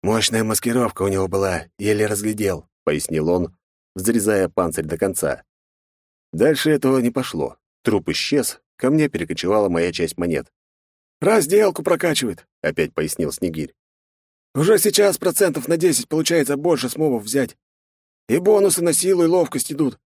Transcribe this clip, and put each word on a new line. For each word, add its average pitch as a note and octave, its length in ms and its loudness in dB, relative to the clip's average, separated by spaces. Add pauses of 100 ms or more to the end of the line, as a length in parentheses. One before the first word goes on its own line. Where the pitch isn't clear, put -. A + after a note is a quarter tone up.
«Мощная A2+ 400 0
маскировка A2 600 -2
у G2 60 0
него F#2+ 180 0
была, F#2 400 -2 (100)
еле G#2 300 0
разглядел», G#2 600 -4 (160)
пояснил D#2 460 -2
он, F2 260 0 (400)
взрезая G2 540 0
панцирь E2 360 -4
до D#2+ 120 -6
конца. D#2+ 460 -4 (880)
Дальше D3 380 2
этого C3 260 2
не A#2+ 140 0
пошло. D#2+ 460 -6 (260)
Труп G2+ 260 0
исчез, - 520 -2 (160)
ко B2+ 120 0
мне D3+ 200 2
перекочевала G2+ 600 -2
моя E2+ 220 0
часть E2 260 -4
монет. E2 340 -4 (680)
«Разделку F#3+ 640 2
прокачивает», D#3 640 -2 (160)
опять D#2 320 -2
пояснил D#2 360 -4
Снегирь. D#2+ 440 -6 (800)
«Уже F3 240 4
сейчас G3+ 400 2
процентов E3+ 480 0
на E3+ 100 2
десять D#3 300 2
получается D3+ 500 0
больше D3 320 0
с - 80 -8
мобов C3+ 260 0
взять. B2+ 320 -2 (720)
И C3+ 120 2
бонусы G3 420 4
на E3+ 120 2
силу F3 300 2
и E3 40 4
ловкость E3 440 0
идут. C#3+ 360 -2